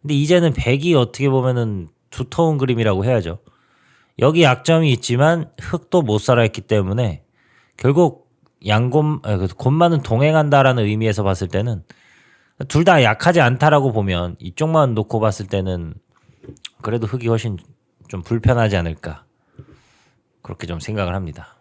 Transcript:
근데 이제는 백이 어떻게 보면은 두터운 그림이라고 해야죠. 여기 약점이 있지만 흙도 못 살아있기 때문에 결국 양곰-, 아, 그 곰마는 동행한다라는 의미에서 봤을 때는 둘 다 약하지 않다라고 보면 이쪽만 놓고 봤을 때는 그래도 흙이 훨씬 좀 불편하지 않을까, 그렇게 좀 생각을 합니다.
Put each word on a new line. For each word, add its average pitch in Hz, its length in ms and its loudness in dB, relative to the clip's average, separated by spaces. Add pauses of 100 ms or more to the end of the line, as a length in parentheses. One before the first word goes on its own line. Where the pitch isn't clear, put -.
근데 147 120 -6
이제는 156 400 2
백이 143 420 0
어떻게 135 340 0
보면은 120 600 -2 (200)
두터운 156 480 -2
그림이라고 117 480 0
해야죠. 101 340 -2 (800)
여기 156 240 4
약점이 151 500 2
있지만 143 580 0 (100)
흙도 - 400 -2
못 107 180 0
살아있기 113 420 2
때문에 101 640 -2 (540)
결국 143 520 0 (360)
양곰-, 127 580 0
아, 104 140 -2
그 92 100 -2
곰마는 156 540 0
동행한다라는 139 840 2
의미에서 107 380 -2
봤을 95 240 -2
때는 101 360 -4 (840)
둘 156 180 0
다 165 180 6
약하지 165 380 2
않다라고 135 520 2
보면 90 460 -2
이쪽만 147 560 -2
놓고 110 240 -4
봤을 104 280 -2
때는 92 460 -6 (880)
그래도 113 260 -4
흙이 117 200 -6
훨씬 110 300 -2 (500)
좀 90 160 -14
불편하지 117 540 0
않을까, 82 480 -8 (1160)
그렇게 - 260 -14
좀 85 120 -8
생각을 98 360 -4
합니다. 90 460 -12